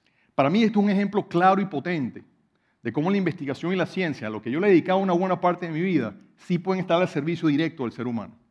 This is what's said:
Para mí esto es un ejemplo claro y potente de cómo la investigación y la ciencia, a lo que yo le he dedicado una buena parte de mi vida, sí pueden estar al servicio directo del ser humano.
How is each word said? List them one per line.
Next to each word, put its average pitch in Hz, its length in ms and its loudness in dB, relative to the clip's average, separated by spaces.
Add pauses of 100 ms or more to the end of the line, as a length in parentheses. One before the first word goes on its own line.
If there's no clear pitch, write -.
(340)
Para 135 160 2
mí 214 120 2
esto 208 180 2
es 202 40 4
un 202 60 2
ejemplo 202 360 0
claro 190 360 4
y 196 40 -4
potente 151 560 -6 (600)
de 117 100 -6
cómo 151 180 0
la 202 60 2
investigación 170 560 -4
y 190 40 -2
la 175 100 0
ciencia, 165 400 -4
a 107 40 -6
lo 107 120 -8
que 123 80 -6
yo 143 100 -2
le 202 80 2
he - 20 8
dedicado 185 280 6
una 196 140 0
buena 180 280 0
parte 175 260 0
de 165 60 -6
mi 151 80 -2
vida, 147 340 0 (220)
sí - 220 -2
pueden 185 220 -2
estar 180 200 2
al 180 80 2
servicio 165 400 -2
directo 151 360 0
del 110 80 -4
ser 117 140 -8
humano. 113 280 -6 (160)